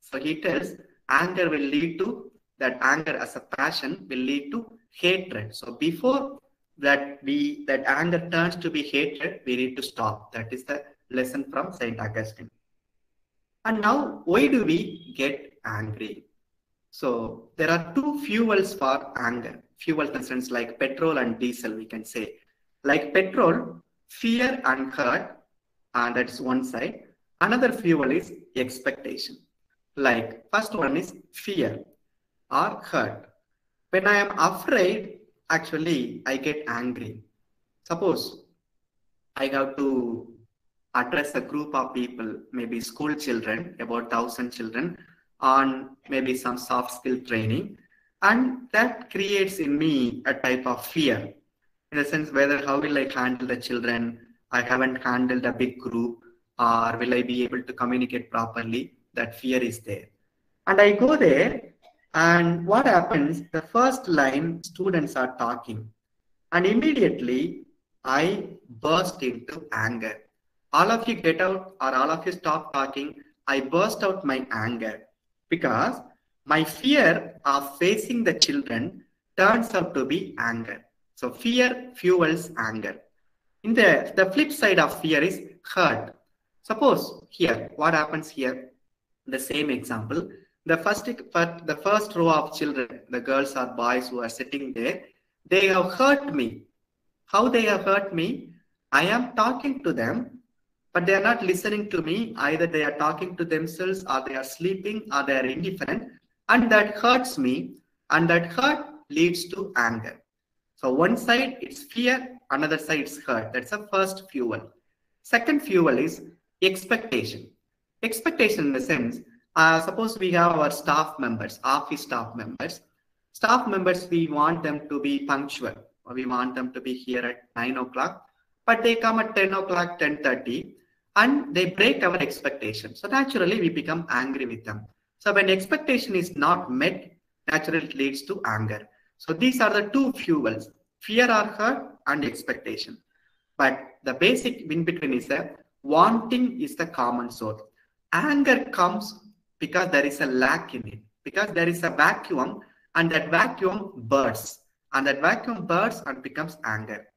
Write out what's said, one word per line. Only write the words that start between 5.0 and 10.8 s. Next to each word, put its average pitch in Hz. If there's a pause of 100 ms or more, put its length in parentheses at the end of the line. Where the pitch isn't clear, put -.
hatred. 180
So 120
before 262 (380)
that 143
we, 143
that 135
anger 165 (100)
turns 175
to 170
be 151
hatred, 143
we 127
need 127
to 131
stop. 110
That 117
is 127
the 147 (260)